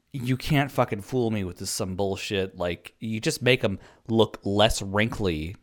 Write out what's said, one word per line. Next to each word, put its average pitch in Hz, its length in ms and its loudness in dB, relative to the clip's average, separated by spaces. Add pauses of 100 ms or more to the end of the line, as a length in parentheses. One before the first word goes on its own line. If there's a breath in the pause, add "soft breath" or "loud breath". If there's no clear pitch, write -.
(120)
You 123 240 -2
can't 139 340 2
fucking 117 300 0
fool 117 300 0
me 107 140 -2
with 87 120 -8
this, 95 140 -8
some 95 260 -4
bullshit. 95 640 -2
Like, 87 420 -4
you 110 200 -4
just 151 200 -2
make 127 240 2
'em 98 140 0 (300 loud breath)
look 110 360 4
less 104 380 4
wrinkly. 98 800 -2